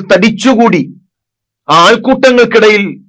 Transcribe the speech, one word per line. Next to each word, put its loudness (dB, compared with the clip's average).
തടിച്ചുകൂടി. 0
ആ 0
ആൾക്കൂട്ടങ്ങൾക്കിടയിൽ 0